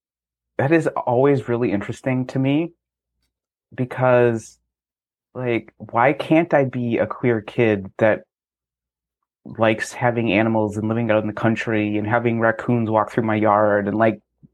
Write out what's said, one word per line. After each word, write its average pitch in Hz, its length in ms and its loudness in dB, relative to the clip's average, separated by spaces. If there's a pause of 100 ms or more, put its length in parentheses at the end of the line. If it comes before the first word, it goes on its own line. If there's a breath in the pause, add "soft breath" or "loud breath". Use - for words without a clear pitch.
(580)
that 139 140 0
is 156 160 2
always 127 600 0
really 117 220 -2
interesting 127 580 -4
to 135 100 -6
me 143 340 0 (1000)
because, 123 840 0 (760)
like, 120 420 -4
why 117 380 0
can't 165 400 0
I 143 100 4
be 123 340 -4
a 104 80 0
queer 117 360 -2
kid 104 560 -2
that 107 240 2 (1400)
likes 110 340 0
having 117 400 0
animals 107 440 0
and 107 120 -2
living 113 220 -2
out 107 120 4
in 107 60 -6
the 107 40 -6
country 110 680 -2
and 107 80 -4
having 117 340 0
raccoons 113 500 0
walk 107 200 0
through 120 140 -2
my 110 120 0
yard? 104 520 2
And, 101 80 -2
like, 113 240 2 (340)